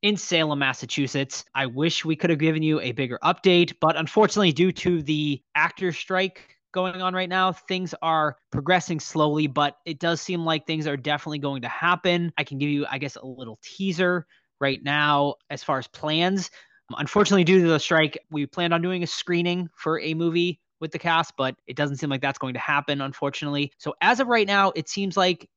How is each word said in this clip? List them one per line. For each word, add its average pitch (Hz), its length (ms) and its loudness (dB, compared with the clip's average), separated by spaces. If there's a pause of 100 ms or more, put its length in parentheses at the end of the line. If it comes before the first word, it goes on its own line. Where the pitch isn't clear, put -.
in 208 140 2
Salem, 156 420 0
Massachusetts. 135 840 -2 (100)
I 135 120 0
wish 139 380 -2
we 160 120 0
could 170 140 0
have 156 80 2
given 156 240 2
you 156 180 2
a 123 120 -6
bigger 123 300 -4
update, 175 580 4
but 156 160 4
unfortunately, 190 560 4
due 170 200 4
to 175 300 0
the 151 380 -2 (140)
actor 170 380 0
strike - 640 -4 (160)
going 185 280 -4
on 185 140 -2
right 185 140 -2
now, 185 240 2
things 185 500 -6
are 156 340 2 (140)
progressing 165 500 0
slowly, 151 460 0
but 143 400 0
it 160 140 -8
does 170 200 0
seem 175 240 -4
like 160 220 -2
things 156 200 -2
are 143 100 -2
definitely 147 420 -4
going 139 240 -6
to 120 60 -8
happen. 175 680 0
I 151 80 -2
can 139 140 -8
give 143 120 0
you, 143 200 -2
I 139 80 -6
guess, 135 180 -8
a - 100 -16
little 123 360 -14
teaser 180 640 -2 (340)
right 139 220 0
now 143 520 2 (160)
as 139 120 -10
far 139 160 0
as 127 80 -6
plans. 175 640 -2 (400)
Unfortunately, 196 540 2
due 185 180 8
to 170 60 4
the 156 120 4
strike, 156 380 2 (120)
we 147 160 -4
planned 170 280 -2
on 170 80 2
doing 180 200 -2
a 170 40 -2
screening 175 680 -2
for 160 240 -2
a 160 140 -4
movie 170 460 0 (180)
with 160 140 -10
the 160 60 -8
cast, 165 380 0
but 131 200 -2 (100)
it 139 80 -12
doesn't 143 220 -2
seem 143 140 -4
like 135 100 -2
that's 139 180 -2
going 127 160 -6
to 123 60 -6
happen, 143 400 -2
unfortunately. 143 800 -4
So - 240 -8
as 220 180 4
of 254 80 0
right 226 180 2
now, 196 300 4
it 160 120 -6
seems 196 280 -4
like 185 400 0